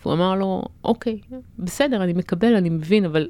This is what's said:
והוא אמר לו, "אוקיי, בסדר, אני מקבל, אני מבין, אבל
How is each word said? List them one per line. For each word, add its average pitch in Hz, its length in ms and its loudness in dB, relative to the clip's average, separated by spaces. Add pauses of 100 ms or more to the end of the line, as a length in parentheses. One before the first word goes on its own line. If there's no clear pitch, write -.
והוא - 120 0
אמר 185 200 2
לו, 190 280 -2 (220)
"אוקיי, 220 360 -2 (380)
בסדר, 214 440 0
אני 180 100 0
מקבל, 185 420 2
אני 185 140 2
מבין, 165 360 2
אבל 156 260 0